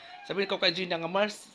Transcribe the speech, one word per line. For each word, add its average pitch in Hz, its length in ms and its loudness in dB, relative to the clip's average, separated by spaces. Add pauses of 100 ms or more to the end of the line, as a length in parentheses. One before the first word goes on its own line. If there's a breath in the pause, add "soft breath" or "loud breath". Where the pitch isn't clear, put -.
(240 loud breath)
sabi 175 220 0
ko 190 160 0
kay 185 100 6
Gina 175 240 -2
nga, 165 140 -2
"Mars, 202 460 0